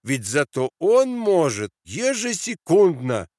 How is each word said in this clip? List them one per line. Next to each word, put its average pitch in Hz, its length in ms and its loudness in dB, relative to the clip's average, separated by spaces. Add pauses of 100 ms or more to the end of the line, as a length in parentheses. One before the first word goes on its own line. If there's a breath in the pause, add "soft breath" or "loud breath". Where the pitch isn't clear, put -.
ведь 120 220 -4
зато 131 540 -2
он 247 320 2
может 170 600 0 (140)
ежесекундно 190 1400 0 (100)